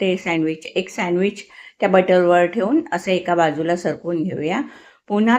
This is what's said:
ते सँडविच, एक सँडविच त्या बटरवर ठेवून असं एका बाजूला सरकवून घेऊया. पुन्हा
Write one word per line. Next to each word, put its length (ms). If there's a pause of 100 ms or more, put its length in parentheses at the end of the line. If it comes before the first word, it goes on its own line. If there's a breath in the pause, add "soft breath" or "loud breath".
ते 160
सँडविच, 480
एक 240
सँडविच 560 (340 loud breath)
त्या 100
बटरवर 560
ठेवून 360 (100)
असं 200
एका 240
बाजूला 400
सरकवून 480
घेऊया. 380 (460 loud breath)
पुन्हा 320